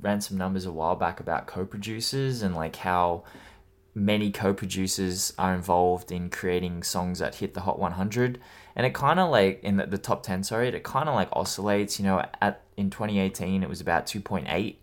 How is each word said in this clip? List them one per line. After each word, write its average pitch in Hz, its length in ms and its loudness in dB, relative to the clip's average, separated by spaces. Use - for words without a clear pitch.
ran 101 220 0
some 98 160 -6
numbers 92 260 -2
a 92 80 -6
while 80 240 2
back 85 240 -2
about - 260 -2
co-producers 113 920 -4
and, 92 140 0
like, 80 220 -4
how 87 480 2
many 104 360 2
co-producers 95 1080 0
are 92 160 2
involved 90 560 2
in 87 200 -4
creating 90 520 -2
songs 90 360 -2
that 82 160 -2
hit - 180 -6
the - 100 -8
Hot 95 160 -2
one 87 140 -2
hundred. 117 460 0
And 123 120 2
it - 80 -2
kinda, 165 320 4
like, 104 360 4
in 101 140 2
the, 95 100 2
the 95 120 -2
top - 240 -2
ten, 95 220 -2
sorry, 117 240 0
it - 160 -4
kinda, 147 280 0
like, 104 200 2
oscillates, 101 640 0
you 98 80 0
know, 95 180 4
at, 101 220 0
in 98 100 2
twenty 107 300 -2
eighteen, 95 440 0
it 87 60 -2
was 87 140 -8
about 82 240 2
two 104 140 -6
point 92 280 -4
eight. 95 340 -2